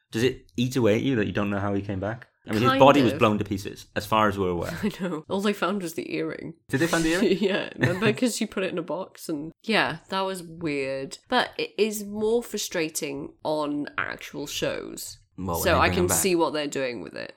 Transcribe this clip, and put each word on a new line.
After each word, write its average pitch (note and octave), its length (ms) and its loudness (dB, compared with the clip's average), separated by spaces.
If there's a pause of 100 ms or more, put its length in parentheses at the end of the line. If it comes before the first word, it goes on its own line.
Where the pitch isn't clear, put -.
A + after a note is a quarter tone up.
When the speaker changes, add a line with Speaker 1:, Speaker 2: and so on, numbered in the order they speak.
(120)
Speaker 1:
Does A2+ 120 -2
it - 220 -2 (100)
eat B2 200 0
away A2+ 200 6
at A#2 60 2
you C3 140 2
that G#2 100 2
you F#2+ 80 -2
don't G2+ 160 0
know G2+ 100 -2
how G2+ 140 -2
he G2 80 0
came G2 180 -6
back? G#2+ 280 -6 (200)
I - 60 -4
mean, G#2+ 80 2
his B2+ 80 6
Speaker 2:
Kind C4+ 100 4
Speaker 1:
body C#3 240 10
was A2 80 6
Speaker 2:
of. - 80 -4
Speaker 1:
blown G#2+ 200 4
to G#2 40 -2
pieces, G2+ 500 -8
as G#2 120 -4
far A2 240 4
as G2 100 -2
we're F2+ 120 0
aware. F2 280 -2
Speaker 2:
<laughs> - 40 -4
I G#3 60 -2 (120)
know. F3 260 -6
All F#3+ 140 -2
they G#3 100 2
found G3 320 -2
was D#3+ 120 -8
the - 200 -8
earring. D#3+ 380 -6 (160)
Speaker 1:
Did C3+ 100 0
they E3 80 2
find E3 160 2
the D#3+ 80 2
earring? F#3 260 4
Speaker 2:
<laughs> E3 40 -8
Yeah, F#3+ 340 0
remember? F#3 380 2
Speaker 1:
<laughs> A3 40 -6
Speaker 2:
'Cause A#3+ 200 0
she A3+ 80 -2
put G3+ 180 -4
it F#3+ 80 -2
in F3+ 60 -6
a E3+ 40 -2
box, - 460 -10
and D#3+ 240 -6 (120)
yeah, E3 340 2 (100)
that F#3+ 140 -4
was F#3+ 220 -4
weird. C#3+ 720 -6 (100)
But B3 300 0
it - 200 -4
is G#3+ 280 0
more G#3+ 360 0
frustrating D#3+ 920 -6 (100)
on D3 440 -2 (100)
actual - 500 -8
shows. A1 680 -6 (200)
Speaker 1:
Well, G2 200 -4
when - 60 -2
Speaker 2:
So - 20 -
Speaker 1:
they F3+ 120 4
Speaker 2:
I - 100 4
Speaker 1:
bring F3+ 40 2
Speaker 2:
can F#3 120 0
Speaker 1:
them F3+ 40 2
back. F3 120 2
Speaker 2:
see F#3 160 2
what E3 180 2
they're D3+ 140 -2
doing B2+ 340 -4
with D2 140 -14
it. A1+ 220 -10